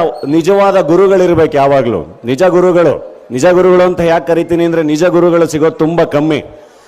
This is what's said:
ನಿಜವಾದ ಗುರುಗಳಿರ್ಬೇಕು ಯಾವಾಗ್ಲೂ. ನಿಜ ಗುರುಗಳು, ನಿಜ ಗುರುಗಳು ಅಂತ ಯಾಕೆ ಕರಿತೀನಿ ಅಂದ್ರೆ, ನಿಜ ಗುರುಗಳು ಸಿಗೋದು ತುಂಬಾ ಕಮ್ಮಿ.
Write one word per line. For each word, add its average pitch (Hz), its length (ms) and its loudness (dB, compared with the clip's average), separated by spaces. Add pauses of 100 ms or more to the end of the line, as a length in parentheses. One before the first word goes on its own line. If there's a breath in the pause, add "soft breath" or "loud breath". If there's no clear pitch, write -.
(260)
ನಿಜವಾದ 190 540 0
ಗುರುಗಳಿರ್ಬೇಕು 175 760 2
ಯಾವಾಗ್ಲೂ. 120 680 -2
ನಿಜ 131 180 -4
ಗುರುಗಳು, 175 880 0
ನಿಜ 127 160 -2
ಗುರುಗಳು 180 360 4
ಅಂತ 180 180 -2
ಯಾಕೆ 170 260 0
ಕರಿತೀನಿ 170 380 -2
ಅಂದ್ರೆ, 165 180 -2
ನಿಜ 151 220 -2
ಗುರುಗಳು 170 420 2
ಸಿಗೋದು 156 240 -2
ತುಂಬಾ 165 340 -2
ಕಮ್ಮಿ. 151 400 -2 (440 loud breath)